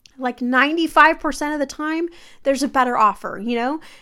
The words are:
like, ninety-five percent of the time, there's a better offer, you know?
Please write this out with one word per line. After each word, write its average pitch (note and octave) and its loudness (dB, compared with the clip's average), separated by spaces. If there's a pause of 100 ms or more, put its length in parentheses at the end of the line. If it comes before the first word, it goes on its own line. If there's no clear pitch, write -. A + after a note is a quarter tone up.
(180)
like, B3+ -6
ninety-five D4+ 4
percent D4 -4
of D4+ -4
the C#4 -2
time, D#4+ -6 (320)
there's C4+ 0
a C#4+ -2
better B3 0
offer, G3+ 0
you A#3+ -4
know? C4 -4 (200)